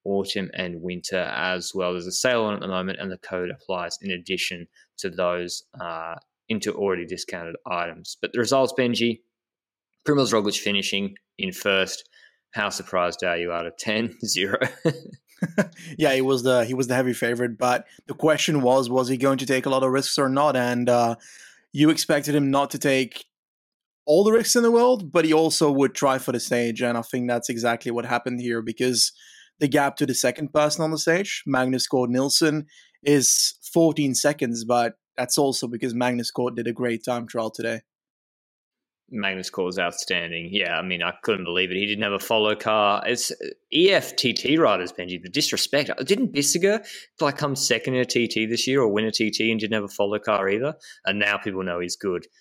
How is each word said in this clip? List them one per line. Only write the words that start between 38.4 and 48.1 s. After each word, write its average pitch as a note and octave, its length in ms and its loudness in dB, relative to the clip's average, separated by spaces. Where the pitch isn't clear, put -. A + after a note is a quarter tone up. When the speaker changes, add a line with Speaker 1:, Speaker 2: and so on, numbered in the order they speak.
Speaker 1:
Magnus G2 400 -4
Cort F#2 160 -2
was F2+ 120 -4
outstanding. E2+ 720 -4
Yeah, F2+ 280 -2
I D#2+ 40 -2
mean, F2+ 200 -4
I E2+ 100 0
couldn't G2 220 -2
believe F2+ 260 -2
it. F#2 60 -4
He G2+ 100 0
didn't G#2 160 -2
have G2+ 120 0
a G2 40 -2
follow G#2+ 380 0
car. G#2+ 500 2
It's A#2+ 240 -2
E F3 220 4
F - 240 0
T B2 160 0
T C3+ 240 0
riders, G2+ 360 2
Benji, F2 300 -8
the F2+ 60 -14
disrespect. C#3 640 -2
Didn't G#3 260 0
Bissiger, F#3 520 0
like, C#3+ 160 0
come C#3+ 180 -2
second B2+ 400 0
in B2+ 60 2
a A#2+ 60 2
T A#2+ 200 2